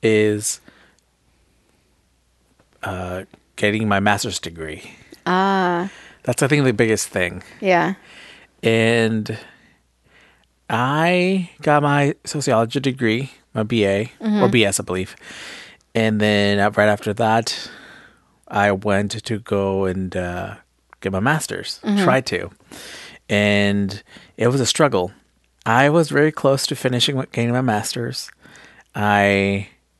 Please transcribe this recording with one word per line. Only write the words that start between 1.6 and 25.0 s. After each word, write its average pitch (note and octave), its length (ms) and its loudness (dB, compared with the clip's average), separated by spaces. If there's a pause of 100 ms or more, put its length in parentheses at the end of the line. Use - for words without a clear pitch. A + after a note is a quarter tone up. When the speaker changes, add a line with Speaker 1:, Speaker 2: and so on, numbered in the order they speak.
Speaker 1:
uh, F#2 400 -8 (340)
getting G#2+ 300 0
my G2+ 120 2
master's G2+ 400 0
degree. D#2+ 540 -12 (320)
Speaker 2:
Ah. F#3 680 0 (320)
Speaker 1:
That's, - 180 -2
I C#3 60 2
think, D3 160 2
the B2+ 100 2
biggest A2 360 0
thing. F2+ 340 -4 (160)
Speaker 2:
Yeah. F#3 360 2 (680)
Speaker 1:
And A2+ 760 2 (1300)
I E3+ 800 0 (120)
got D3 220 2
my C#3+ 400 2
sociology A#2+ 560 0
degree, C3 520 -2 (220)
my A2 100 -2
B G#2+ 220 2
A, G2+ 340 0
or A3+ 80 -6
Speaker 2:
Mm-hmm. G#3 240 2
Speaker 1:
B A#2 140 6
S, G3 140 0
I - 40 -6
believe. - 320 -6 (800)
And A2 280 2
then, G2+ 380 4
uh, G2+ 120 4
right G#2 180 4
after G#2 240 0
that, A2+ 560 0 (800)
I G#2 240 2
went G2 400 0 (120)
to G#2+ 160 -6
go G2 460 -2
and, F#2 300 -4
uh, F2+ 400 -8 (460)
get F#2+ 100 -4
my F#2+ 80 -2
master's, A#2 640 -4
Speaker 2:
Mm-hmm. G3+ 200 0
Speaker 1:
try C3 180 2
to. F2+ 280 -6 (800)
And G2+ 720 2 (360)
it A2+ 100 2
was C3 140 2
a A#2 40 0
struggle. G#2 460 0 (540)